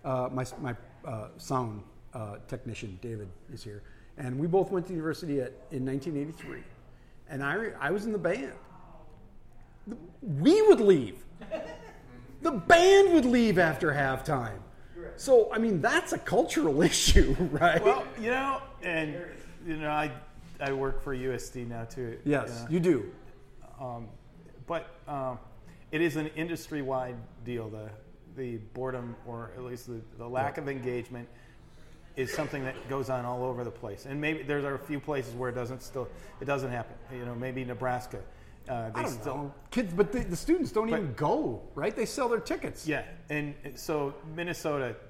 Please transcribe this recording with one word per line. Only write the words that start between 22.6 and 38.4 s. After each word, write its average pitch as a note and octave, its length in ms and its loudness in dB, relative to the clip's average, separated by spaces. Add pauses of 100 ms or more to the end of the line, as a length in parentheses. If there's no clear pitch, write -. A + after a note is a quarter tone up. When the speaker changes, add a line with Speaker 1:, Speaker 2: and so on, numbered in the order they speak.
Speaker 1:
you F#3 60 4
do. D#3+ 320 4 (680)
Speaker 2:
Um, A#2+ 280 -8 (600)
but, D#3+ 220 -4 (180)
um, C3 320 -6 (520)
it D#3 100 0
is E3 140 2
an D#3 200 -2
industry-wide C3+ 800 -4 (280)
deal, A2+ 260 -6
the, G#2+ 200 -10 (460)
the B2 220 -6 (160)
boredom, B2+ 420 -6 (100)
or A#2 320 -10
at B2+ 60 -12
least B2 240 -12
the, A#2 120 -10 (180)
the A#2 100 -10
lack C3+ 300 -2
Speaker 1:
Yeah. D#3 60 -6
Speaker 2:
of C#3 60 -4
engagement, B2 580 -6 (880)
is C3 180 -2
something C#3+ 300 -4
that C3 120 -4 (140)
goes C3+ 200 -2
on B2 160 -2
all B2 180 -4
over B2 200 -2
the A2+ 80 -6
place. G#2 340 -12
And C#3+ 140 -6
maybe D#3 240 -2
there C#3+ 220 0
are C#3 100 -2
a C3 40 -6
few D3 200 -6
places C3+ 340 -4
where B2 160 -4
it A#2 60 -4
doesn't B2 260 -6
still, B2 260 -8 (320)
it - 60 -8
doesn't C3 260 -2
happen. A#2 240 -6 (220)
You B2 80 -8
know, A#2+ 100 -6
maybe B2+ 300 -6
Nebraska. B2 540 -4 (500)